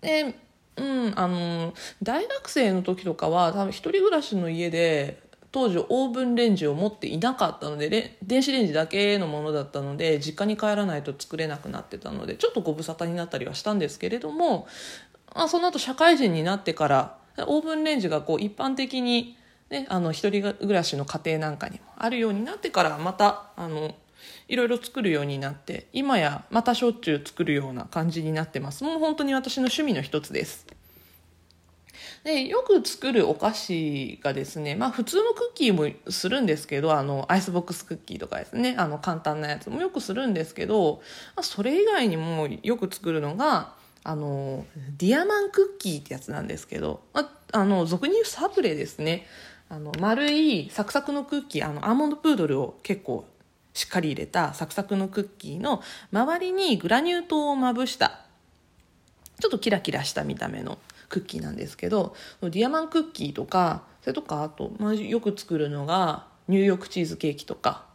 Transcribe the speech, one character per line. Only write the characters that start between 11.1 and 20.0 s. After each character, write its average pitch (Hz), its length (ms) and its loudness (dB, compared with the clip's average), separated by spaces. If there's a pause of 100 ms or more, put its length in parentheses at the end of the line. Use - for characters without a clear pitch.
作 - 200 -10
れ 160 100 -2
な 147 120 -6
く 143 100 -12
な - 120 -8
っ - 40 -14
て - 120 -14
た - 140 -10
の - 160 -6
で、 - 80 -4
ち - 140 0
ょ - 20 2
っ - 20 -14
と 233 80 0
ご 160 140 0
無 160 80 -8
沙 160 120 -6
汰 170 100 -4
に 170 100 -2
な 175 120 -4
っ - 20 -12
た 139 100 -6
り - 80 -6
は - 80 -10
し - 80 -8
た 214 100 0
ん 208 60 2
で 156 100 0
す - 120 -10
け 185 100 -2
れ 233 80 -4
ど 294 140 -8
も、 311 340 2 (680)
ま 330 100 2
あ、 320 40 0
そ 349 100 2
の 349 100 2
後 349 100 -2
社 254 160 -4
会 330 220 8
人 240 160 4
に 160 100 2
な 180 140 2
っ 196 60 -6
て 165 120 -2
か 151 140 2
ら、 135 300 4 (280)
オ 294 120 4
ー 302 40 0
ブ 320 120 -2
ン 311 100 0
レ 311 120 2
ン 254 40 2
ジ 185 80 0
が 151 140 0
こ 240 140 0
う、 - 40 2
一 208 160 -2
般 269 200 -2
的 262 260 -2
に、 240 340 0 (320)
ね、 269 200 -6
あ 185 100 0
の、 170 140 2